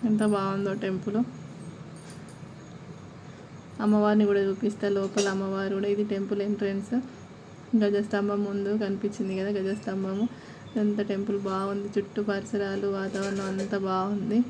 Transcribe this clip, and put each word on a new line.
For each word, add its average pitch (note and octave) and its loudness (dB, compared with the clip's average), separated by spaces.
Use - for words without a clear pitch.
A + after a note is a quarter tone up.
ఎంత G#3+ 4
బాగుందో G3 2
టెంపుల్. G3 0
అమ్మవారిని G#3 6
కూడా G3+ 4
చూపిస్తా, G3+ 0
లోపల G3 2
అమ్మవారు G3 0
కూడా. G3 0
ఇది G3+ 2
టెంపుల్ G3+ 0
ఎంట్రన్స్. G3+ 0
గజస్తంభం G#3 4
ముందు G3+ 0
కనిపించింది G3 0
కదా, G3 0
గజస్తంభము. G3 0
ఎంత G#3 2
టెంపుల్ G3+ 0
బాగుంది, G3 -2
చుట్టూ G#3 -2
పరిసరాలు, G3 0
వాతావరణం G3 0
అంతా F#3+ -2
బాగుంది. G3 2